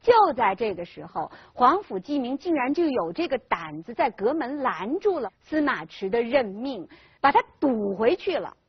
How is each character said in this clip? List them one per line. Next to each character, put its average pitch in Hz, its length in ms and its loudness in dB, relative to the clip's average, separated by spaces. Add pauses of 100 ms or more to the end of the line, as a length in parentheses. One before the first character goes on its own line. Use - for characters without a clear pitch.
就 466 100 4 (220)
在 208 220 2
这 214 180 -2
个 190 100 -8
时 156 220 -14
候， 165 260 -8 (220)
皇 311 300 4
甫 196 160 -6
季 285 180 -4
明 254 180 -4
竟 339 200 -4
然 262 180 0
就 349 100 2
有 202 300 0
这 330 140 -2
个 262 100 -2
胆 165 460 -6
子 240 100 -12
在 277 160 0
阁 214 240 -2
门 262 240 -4
拦 233 420 -2
住 370 200 0
了 202 200 -6
司 311 220 -2
马 214 240 0
池 - 240 -8
的 233 100 0
任 240 280 2
命， 220 420 -8 (320)
把 277 100 6
他 466 80 6 (200)
堵 214 360 0
回 226 200 4
去 330 240 -2
了。 - 180 -10 (120)